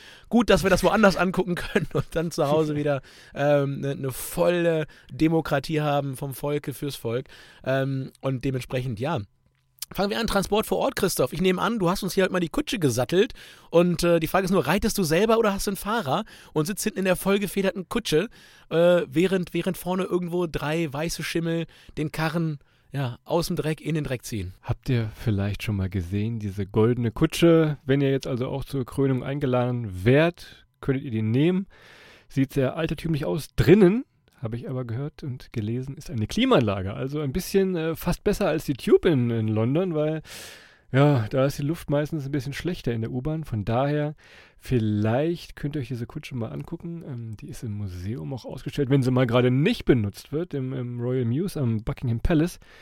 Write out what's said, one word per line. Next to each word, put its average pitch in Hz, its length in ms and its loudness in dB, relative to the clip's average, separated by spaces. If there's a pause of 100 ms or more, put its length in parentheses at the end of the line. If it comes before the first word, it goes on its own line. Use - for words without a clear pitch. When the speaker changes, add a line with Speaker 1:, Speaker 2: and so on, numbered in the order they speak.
(280)
Speaker 1:
gut, 220 220 4
dass 185 120 6
wir 190 80 2
das 185 140 4
woanders 196 320 6
<laughs> - 0 -
angucken 175 380 0
können - 400 -2
und 139 180 0
dann 165 180 -2
zu 147 180 0
Hause 151 280 2
wieder, 147 240 -2 (340)
ähm, 139 460 2
ne, 139 160 -4
ne 131 160 -6
volle 170 760 0 (240)
Demokratie 151 680 0
haben 143 360 0
vom 139 180 -8
Volke 147 400 -4
fürs 143 220 -8
Volk. 120 300 -4 (380)
Ähm, 135 460 -2 (100)
und 135 240 -4
dementsprechend, 127 560 -4
ja. 143 200 -2 (720)
Fangen 196 160 0
wir 220 80 -2
an, 226 80 -2
Transport 202 400 0
vor 180 120 0
Ort, 226 180 0
Christoph. 160 360 0
Ich 147 80 -8
nehme 180 220 2
an, 226 160 0
du 175 100 2
hast 190 140 0
uns 190 100 -4
hier 190 120 2
heute 175 80 -2
mal 185 80 0
die 175 80 -2
Kutsche - 320 -4
gesattelt 151 540 2 (360)
und, 175 320 4
äh, 170 160 4
die 165 80 0
Frage 190 180 0
ist 170 60 -2
nur, 180 160 2
reitest 202 320 0
du 202 60 2
selber 202 340 4
oder 226 160 2
hast 196 140 -4
du - 20 -2
einen 196 60 -4
Fahrer 196 480 -2 (280)
und 156 140 0
sitzt 190 160 -6
hinten - 160 -2
in 185 60 -2
der 185 100 4
vollgefederten 196 720 -2
Kutsche, 202 400 0 (400)
äh, 175 400 6
während, 175 460 0
während 170 240 -2
vorne 185 240 -2
irgendwo 180 460 -2
drei 151 440 -4
weiße 160 300 -6
Schimmel 165 440 -2 (300)
den 151 140 -4
Karren 160 480 -2 (380)
ja, 123 300 -4
aus 165 220 0
dem 175 80 -2
Dreck 151 260 -2
in 165 120 -2
den 151 100 -2
Dreck 127 200 -6
ziehen. 92 380 -8
Speaker 2:
Habt - 260 -6
ihr 117 280 0
vielleicht 101 460 -2
schon 104 140 -2
mal 95 140 -2
gesehen, 101 480 -4
diese 101 260 -6
goldene 113 460 2
Kutsche? 160 760 4
Wenn 139 160 2
ihr 139 100 2
jetzt 135 160 -2
also 131 220 -4
auch 135 160 -6
zur 135 220 -4
Krönung 135 360 0
eingeladen 123 840 -2
wärt, 151 580 2 (160)
könntet 139 240 -2
ihr 143 60 -8
die 110 100 -2
nehmen. 151 460 2 (640)
Sieht 135 240 0
sehr 135 220 0
altertümlich 160 500 -4
aus. 175 280 -4
Drinnen, 202 520 6 (340)
habe 110 160 -6
ich 143 140 -10
aber 127 160 -6
gehört 131 380 -8
und 131 280 -10
gelesen, 123 460 -4
ist - 120 -16
eine 110 160 -2
Klimaanlage. 110 680 2
Also 135 260 -6
ein 139 140 -4
bisschen, 190 420 0
äh, 160 200 -2
fast - 280 -4
besser 202 240 0
als 156 160 -2
die - 80 -4
Tube 247 320 4
in, 131 240 4
in 113 200 0
London, 135 460 0
weil, 151 280 -2 (680)
ja, 135 380 4
da 131 160 2
ist 139 140 -2
die 143 60 -4
Luft 156 260 -4
meistens 147 340 -2
ein 135 80 -6
bisschen 139 220 -4
schlechter 160 400 -4
in 113 80 -2
der 117 80 -6
U-Bahn. 151 340 -4
Von 107 200 -4
daher, 147 500 0 (440)
vielleicht 117 1000 0
könnt 147 200 -6
ihr 151 60 -2
euch 113 60 -8
diese 120 180 -6
Kutsche - 300 -12
mal 113 160 -4
angucken. 165 540 -10
Ähm, 117 300 -10
die 143 120 -16
ist - 140 -14
im 110 100 -8
Museum 104 600 -8
auch 123 120 -10
ausgestellt, - 440 -4
wenn 135 140 6
sie 123 80 2
mal 127 160 4
gerade 123 240 4
nicht 147 340 2
benutzt 110 480 2
wird, 160 220 -4
im, 131 180 -6
im 123 280 -6
Royal 123 240 0
Mews 139 320 0
am 117 260 0
Buckingham 117 380 -2
Palace. 165 380 2 (240)